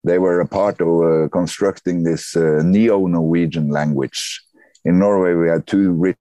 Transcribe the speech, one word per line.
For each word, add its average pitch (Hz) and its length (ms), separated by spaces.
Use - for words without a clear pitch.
they 87 140
were 90 220
a 85 80
part 98 320
of, 85 80
uh, 80 260
constructing 87 720
this, 82 340
uh, 78 280
Neo-Norwegian 85 1040
language. 73 720
In 87 140
Norway, 95 360
we 85 140
had 82 180
two 98 260
written 87 340